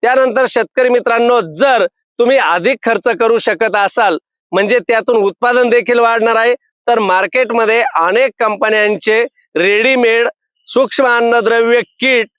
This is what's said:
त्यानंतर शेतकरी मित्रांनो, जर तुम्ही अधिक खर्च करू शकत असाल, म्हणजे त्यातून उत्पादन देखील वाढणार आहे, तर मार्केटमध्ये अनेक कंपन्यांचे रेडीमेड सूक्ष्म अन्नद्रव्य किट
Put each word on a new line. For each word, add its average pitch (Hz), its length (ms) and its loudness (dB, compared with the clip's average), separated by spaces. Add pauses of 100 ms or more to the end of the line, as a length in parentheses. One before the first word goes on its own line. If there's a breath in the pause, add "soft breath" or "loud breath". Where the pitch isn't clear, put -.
त्यानंतर 254 440 0
शेतकरी 254 420 -2
मित्रांनो, 240 520 0 (140)
जर 233 300 2 (340)
तुम्ही 247 180 2
अधिक 180 480 0
खर्च 226 220 -2 (120)
करू 226 180 0
शकत 208 380 -2
असाल, 202 420 0 (340)
म्हणजे 202 280 0
त्यातून 226 380 -2
उत्पादन 240 520 0
देखील 240 300 2
वाढणार 226 360 0
आहे, 233 180 0 (340)
तर 240 120 2
मार्केटमध्ये 220 840 0 (140)
अनेक 202 440 0
कंपन्यांचे 214 840 0 (320)
रेडीमेड 233 720 0 (400)
सूक्ष्म 262 400 0
अन्नद्रव्य 233 720 2 (200)
किट 240 280 0 (120)